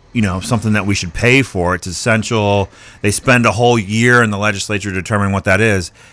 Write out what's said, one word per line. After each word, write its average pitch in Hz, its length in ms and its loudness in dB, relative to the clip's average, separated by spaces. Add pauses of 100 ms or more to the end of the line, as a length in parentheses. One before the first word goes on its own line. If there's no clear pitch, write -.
(140)
you 120 80 0
know, 95 200 -2
something 107 320 -2
that 101 120 0
we 101 80 0
should 90 200 -6
pay 127 280 2
for, 90 320 -2
it's 90 140 -6
essential." 104 840 0 (320)
They 104 100 0
spend 123 340 2
a 107 80 2
whole 120 260 2
year 117 420 2
in 113 80 2
the 101 80 -4
legislature 101 540 -4
determining 98 420 -2
what 98 120 -2
that 98 160 2
is. 98 300 0 (220)